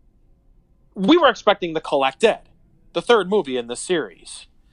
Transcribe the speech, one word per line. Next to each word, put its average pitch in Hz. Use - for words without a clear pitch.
We 214
were 302
expecting 196
The 156
Collected, 139
the 170
third 196
movie 143
in 117
this 120
series. -